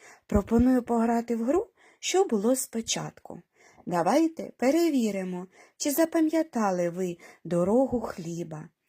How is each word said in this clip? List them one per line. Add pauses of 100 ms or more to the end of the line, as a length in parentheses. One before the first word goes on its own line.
(260)
Пропоную
пограти
в
гру, (280)
що
було
спочатку. (440)
Давайте
перевіримо, (300)
чи
запам'ятали
ви (280)
дорогу
хліба. (200)